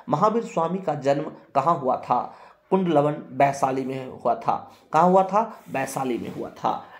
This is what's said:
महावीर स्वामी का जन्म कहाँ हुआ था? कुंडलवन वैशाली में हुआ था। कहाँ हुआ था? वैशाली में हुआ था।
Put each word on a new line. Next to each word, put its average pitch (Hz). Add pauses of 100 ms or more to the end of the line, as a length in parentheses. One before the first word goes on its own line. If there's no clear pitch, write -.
महावीर 208
स्वामी 170
का 160
जन्म 143 (220)
कहाँ 139
हुआ 131
था? - (340)
कुंडलवन 156
वैशाली 135
में 131
हुआ -
था। - (180)
कहाँ 165
हुआ 190
था? 214 (100)
वैशाली 131
में 92
हुआ 104
था। - (160)